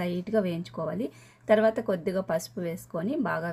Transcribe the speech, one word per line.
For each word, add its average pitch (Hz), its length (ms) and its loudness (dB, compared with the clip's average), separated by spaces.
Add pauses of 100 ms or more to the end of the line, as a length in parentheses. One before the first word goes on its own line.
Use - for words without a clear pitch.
లైట్గా 180 480 0
వేయించుకోవాలి. 170 600 -4 (440)
తర్వాత 220 280 6 (100)
కొద్దిగా 185 420 0
పసుపు 175 380 -4
వేసుకొని 175 440 -4 (140)
బాగా 160 240 -2